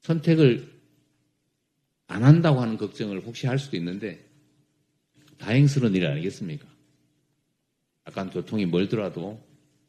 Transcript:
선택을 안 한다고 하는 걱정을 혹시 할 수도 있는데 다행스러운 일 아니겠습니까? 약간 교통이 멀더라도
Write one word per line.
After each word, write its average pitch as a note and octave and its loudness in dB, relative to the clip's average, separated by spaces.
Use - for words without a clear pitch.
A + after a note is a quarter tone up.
선택을 D#3+ 2
안 F#2+ -4
한다고 D3+ 6
하는 A2+ -2
걱정을 G2+ -8
혹시 A#2+ -8
할 B2+ -2
수도 C3+ -6
있는데 F2+ -8
다행스러운 B2+ 2
일 F2+ 2
아니겠습니까? D#2+ -8
약간 F#2+ -8
교통이 F#2+ -4
멀더라도 F#2+ -4